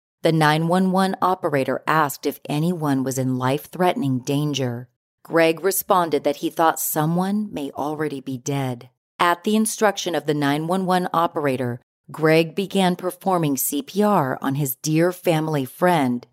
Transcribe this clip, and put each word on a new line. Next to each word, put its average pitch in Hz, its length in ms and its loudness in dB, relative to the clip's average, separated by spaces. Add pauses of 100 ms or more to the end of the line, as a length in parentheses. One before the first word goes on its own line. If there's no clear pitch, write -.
(200)
the 165 120 2
nine 156 360 4
one 185 240 2
one 190 300 0
operator 147 640 0
asked 151 400 0
if 139 200 -4
anyone 147 580 0
was 127 120 -2
in 131 220 0
life-threatening 139 800 0
danger. 135 720 -4 (320)
Greg 165 420 2
responded 180 600 0
that 143 120 0
he 165 140 -6
thought 160 280 0
someone 185 720 -2
may 143 200 -8
already 147 500 -6
be 131 160 -8
dead. 127 540 -6 (280)
At 175 260 2
the 214 120 2
instruction 208 580 0
of 147 120 -2
the 151 80 0
nine 147 320 0
one 185 180 -2
one 180 300 0
operator, 131 680 -2 (320)
Greg 160 420 2
began 185 420 0
performing 175 600 -2
C 143 240 -4
P 180 220 -4
R 175 400 2
on 135 140 -2
his 139 180 -2
dear 156 360 2
family 156 540 0
friend, 135 680 0